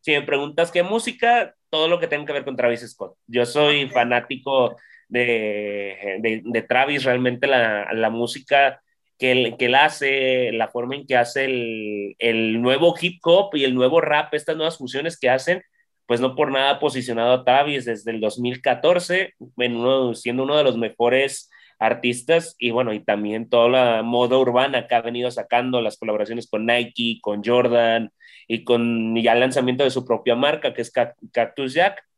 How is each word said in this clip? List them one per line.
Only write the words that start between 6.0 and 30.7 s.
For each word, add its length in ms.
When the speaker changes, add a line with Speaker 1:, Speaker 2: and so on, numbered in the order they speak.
Speaker 1:
de, 240
de 180
Travis, 420
realmente 420
la, 460
la 180
música 720
que 140
él, 260
que 80
él 80
hace, 800
la 160
forma 280
en 100
que 100
hace 280
el, 760
el 440
nuevo 380
hip 240
hop 300
y 100
el 100
nuevo 260
rap, 340
estas 220
nuevas 220
fusiones 400
que 120
hacen, 320
pues 140
no 140
por 160
nada 200
ha 100
posicionado 520
a 120
Travis 400
desde 260
el 100
dos 200
mil 220
catorce, 720
en 180
uno, 380
siendo 300
uno 120
de 80
los 140
mejores 720
artistas, 800
y 140
bueno, 200
y 80
también 480
toda 200
la 340
moda 360
urbana 480
que 80
ha 80
venido 280
sacando, 500
las 180
colaboraciones 500
con 180
Nike, 560
con 220
Jordan, 680
y 160
con 520
ya 180
el 60
lanzamiento 440
de 60
su 140
propia 300
marca, 400